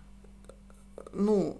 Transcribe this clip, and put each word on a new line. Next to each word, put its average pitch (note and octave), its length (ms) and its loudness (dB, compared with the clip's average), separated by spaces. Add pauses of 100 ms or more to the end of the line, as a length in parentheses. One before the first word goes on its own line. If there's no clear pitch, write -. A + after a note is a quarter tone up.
(1120)
ну, G3 460 2